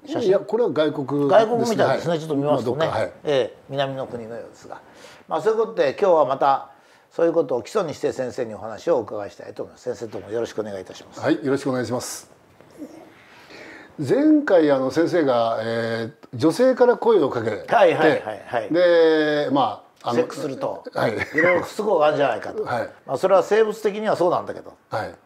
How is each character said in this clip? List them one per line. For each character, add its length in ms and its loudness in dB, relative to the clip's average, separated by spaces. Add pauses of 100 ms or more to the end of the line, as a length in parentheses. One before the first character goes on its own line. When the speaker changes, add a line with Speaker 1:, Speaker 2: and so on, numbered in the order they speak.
Speaker 1:
写 140 -6
真。 80 0
Speaker 2:
い 40 4
や、 80 4
こ 180 -4
れ 60 2
は 60 0
外 220 0
国 160 -6
で 60 -6
す 80 0
ね。 60 0
Speaker 1:
外 200 6
国 220 0
み 80 0
た 160 2
い 40 0
で 60 -6
す 20 -6
ね。 60 -2
Speaker 2:
は 60 0
い。 20 -4
Speaker 1:
ち 40 -8
ょ 20 -10
っ 40 -12
と 60 -2
見 80 0
ま 160 2
す 60 -4
と 100 -2
ね。 20 -8
Speaker 2:
ま 60 0
あ、 40 0
ど 40 -4
っ 20 -6
か、 60 -2
は 60 0
い。 60 -10 (120)
Speaker 1:
え 320 0
え、 20 -20 (120)
南 260 -4
の 100 -6
国 220 -12
の 80 -12
よ 100 -14
う 40 -20
で 60 -20
す 120 -20
が。 140 -16 (460)
ま 100 -4
あ、 40 -2
そ 80 2
う 40 2
い 20 0
う 40 -2
こ 80 0
と 80 -12
で 240 2
今 100 4
日 40 6
は 120 4
ま 120 -2
た 320 2 (400)
そ 140 -2
う 20 4
い 40 4
う 40 -2
こ 120 4
と 100 -4
を 80 -4
基 40 -14
礎 160 -2
に 100 -6
し 60 -14
て 120 0
先 220 -6
生 120 -4
に 80 -10
お 40 -12
話 340 -6
を 60 4
お 40 0
伺 240 -8
い 60 -12
し 60 -20
た 120 -16
い 40 -16
と 100 -10
思 80 -14
い 20 -20
ま 60 -20
す。 160 -8
先 0 -
生、 160 -12
ど 80 -10
う 20 -12
も 80 -16
よ 120 -4
ろ 40 -2
し 80 -12
く 80 -6
お 40 -4
願 120 -10
い 40 -10
い 40 -12
た 80 -18
し 100 -18
ま 100 -20
す。 80 -14
Speaker 2:
は 100 0
い、 120 -2
よ 80 0
ろ 60 0
し 60 -6
く 60 -2
お 40 -2
願 100 -2
い 40 -4
し 60 -6
ま 80 -4
す。 280 -14 (1700)
前 460 4
回、 280 4
あ 60 4
の、 140 0
先 160 2
生 160 2
が、 400 2
え 480 -4
ー、 260 -16
女 140 2
性 240 2
か 100 6
ら 120 4
声 260 4
を 60 0
か 120 -4
け 80 -2
て、 240 -4
Speaker 1:
は 120 6
い 80 4
は 120 2
い 40 8 (120)
は 120 -8
い 120 -14
は 160 -4
い。 120 -6
Speaker 2:
で、 800 4
ま 300 0 (200)
あ、 60 -4
あ 40 -2
の、 20 0
Speaker 1:
セ 80 2
ッ 40 -2
ク 80 -12
ス 60 -10
す 80 -6
る 80 -10
と、 260 -6 (100)
Speaker 2:
は 140 -2
い。 60 -2
Speaker 1:
い 20 -6 (260)
ろ 120 4
い 20 4
ろ 60 0
不 160 -10
都 80 -4
合 140 2
が 80 6
あ 20 6
る 60 0
ん 20 -2
じ 60 2
ゃ 40 2
な 80 0
い 60 -8
か 100 -10
と。 140 -6
Speaker 2:
は 180 -4
い。 60 -8 (180)
Speaker 1:
ま 60 -4
あ、 40 -4
そ 120 0
れ 40 6
は 80 6
生 220 2
物 180 -4
的 140 -2
に 120 -4
は 100 0
そ 100 2
う 40 2
な 100 0
ん 40 -10
だ 80 -12
け 60 -12
ど。 140 -20 (160)
Speaker 2:
は 160 -6
い。 100 -14 (100)